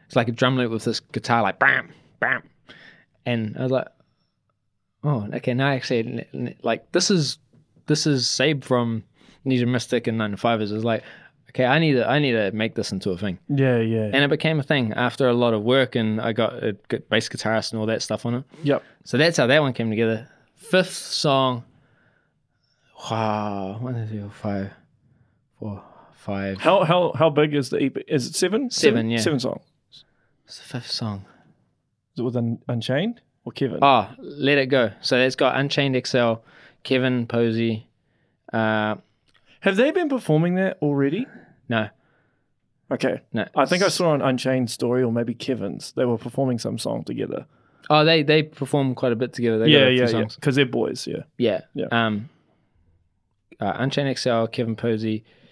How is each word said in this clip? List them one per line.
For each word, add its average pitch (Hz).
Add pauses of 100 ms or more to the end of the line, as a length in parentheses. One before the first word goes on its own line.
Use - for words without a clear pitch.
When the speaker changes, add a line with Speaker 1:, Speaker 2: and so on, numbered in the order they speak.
Speaker 1:
It's -
like 117
a 120
drum 127
loop 123
with 113
this 113
guitar, -
like, 95
bam, 131 (320)
bam. 123 (840)
And 113
I 127
was 127
like, 127 (1160)
"Oh, 127
okay, 127
now 135
I 143
actually, 123
n-, 120
n-, 120
like, -
this 180
is, 160 (480)
this 151
is 135
Sabe 135
from 117 (420)
Amnesia 127
Mystic 120
and 113
Nine 107
to 98
Fivers." 110
It's 110
like, 113 (460)
"Okay, 127
I 135
need 160
to, 120
I 135
need 139
to 104
make 110
this 107
into 98
a 87
thing." 92 (100)
Speaker 2:
Yeah, 135
yeah. 113
Speaker 1:
And -
it 143
became 160
a 135
thing 127
after 123
a 120
lot 120
of 104
work, 127
and 110
I 113
got 113
a 110 (160)
g-, 113 (100)
bass 110
guitarist 110
and 113
all 110
that 110
stuff -
on 120
it. 127 (200)
Speaker 2:
Yep. 143 (220)
Speaker 1:
So -
that's 160
how 127
that 147
one 135
came 117
together. 113 (280)
Fifth -
song, 131 (1500)
wow, 104
one, 123
two, 113
three, 107
four, 104
five, 98 (880)
four, 101 (320)
five. 98
Speaker 2:
How, 185
how, 175
how 160
big 151
is 143
the -
E 139
P? -
Is 135
it -
seven? 220
Speaker 1:
Seven, 113
yeah. 117
Speaker 2:
Seven 139
songs. - (840)
Speaker 1:
It's -
the -
fifth -
song. 101 (880)
Speaker 2:
Is -
it -
with 120
Un-, 117
Unchained 131 (240)
or 117
Kevin? 101
Speaker 1:
Oh, 123 (100)
Let 143
It 135
Go. 123 (100)
So -
that's 131
got 127
Unchained 139
X 127
L, 117 (400)
Kevin 127
Posey. 113 (640)
Uh, 107 (680)
Speaker 2:
Have 196
they 254
been 349
performing 175
that 185
already? 147 (420)
Speaker 1:
No. 113 (1000)
Speaker 2:
Okay. - (120)
Speaker 1:
No. 107 (100)
Speaker 2:
I 139
think 180
I 190
saw 165
on 143
Unchained 131
story 127
or 117
maybe 117
Kevin's. 104
They 131
were 120
performing 127
some 110
song 113
together. - (440)
Speaker 1:
Oh, 151
they, 160
they 151
perform 139
quite 127
a 117
bit 123
together. 113
They 113
Speaker 2:
Yeah, 147
Speaker 1:
got 135
a 127
few 127
Speaker 2:
yeah, 123
yeah. 120
Speaker 1:
songs. 110
Speaker 2:
'Cause 135
they're 139
boys, 120
yeah. - (140)
Speaker 1:
Yeah. 107 (120)
Speaker 2:
Yeah. -
Speaker 1:
Um, 113 (1300)
uh, 98
Unchained 139
X -
L, 117
Kevin 113
Posey, 110 (260)